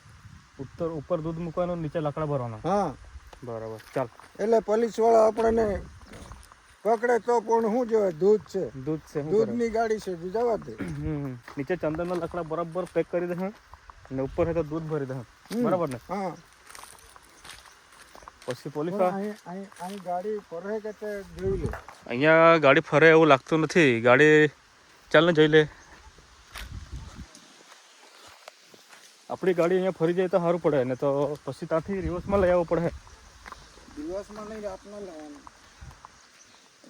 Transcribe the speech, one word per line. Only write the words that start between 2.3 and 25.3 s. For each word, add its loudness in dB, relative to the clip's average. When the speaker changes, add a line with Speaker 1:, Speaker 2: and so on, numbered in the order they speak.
Speaker 2:
હા. 0
Speaker 1:
બરાબર, -10
ચાલ. -2
Speaker 2:
એટલે 2
પોલીસવાળા 2
આપણને 0
પકડે 2
તો 2
પણ 2
શું 0
જોવે, 2
દૂધ 4
છે. -6
Speaker 1:
દૂધ -4
છે, -18
શું -4
કરે? -6
Speaker 2:
દૂધની 0
ગાડી -2
છે, -8
તું -10
જવા 0
દે. -14
Speaker 1:
હમ, -6
નીચે -4
ચંદનના -4
લાકડા -6
બરાબર -6
પેક -4
કરી -2
દે -6
અને -10
ઉપર -2
છે -2
તો 0
દૂધ -8
ભરી -6
દે. -8
Speaker 2:
હમ. -8
Speaker 1:
બરાબર 0
ને? -10
Speaker 2:
હા. -6
Speaker 1:
પછી -8
પોલીસ -6
Speaker 2:
પણ 0
Speaker 1:
આ 4
Speaker 2:
અહીં, -6
અહીં, -12
અહીં -12
ગાડી -6
ફરે -8
કે -10
તે -12
જોઈ -2
લે. -4
Speaker 1:
અહીંયા 6
ગાડી 6
ફરે 4
એવું 8
લાગતું 4
નથી. 4
ગાડી 6
ચાલ 6
ને 4